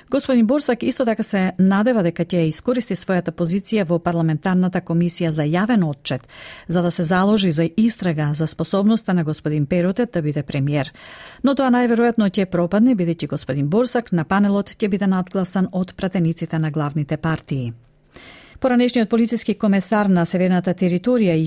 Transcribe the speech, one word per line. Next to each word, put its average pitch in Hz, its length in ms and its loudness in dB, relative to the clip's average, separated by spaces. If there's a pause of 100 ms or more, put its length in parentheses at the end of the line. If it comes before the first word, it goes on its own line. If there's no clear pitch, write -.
(100)
Господин 254 360 2
Борсак 254 360 0
исто 262 220 -2
така 220 180 -2
се 190 360 -2
надева 202 440 4
дека 170 220 0
ќе 170 240 0
искористи 233 480 -2
својата 180 340 -2
позиција 185 560 -2
во 170 160 0
парламентарната 175 800 0
комисија 170 500 -2
за 151 160 -2
јавен 185 400 0
отчет, 139 400 -6 (420)
за 170 140 0
да 175 80 0
се 175 120 -2
заложи 190 480 2
за 165 260 0
истрага 165 580 0
за 156 120 -2
способноста 202 680 0
на 170 100 2
господин 151 420 -2
Перотет 185 460 0
да 170 100 -2
биде 147 200 -2
премиер. 143 500 -2 (520)
Но 269 100 2
тоа 262 160 2
најверојатно 233 640 2
ќе 185 160 0
пропадне, 202 460 2
бидејќи 170 320 -2
господин 143 400 -4
Борсак 233 400 0
на 165 160 0
панелот 202 460 0
ќе - 180 -4
биде 196 180 0
надгласан 185 680 -2
од 180 220 -4
пратениците 165 640 -2
на 156 120 -2
главните 147 460 -4
партии. 143 560 -4 (880)
Поранешниот 247 480 2
полициски 226 460 0
комесар 202 520 2
на 180 200 4
Северната 180 480 0
територија 180 600 2
и 160 100 2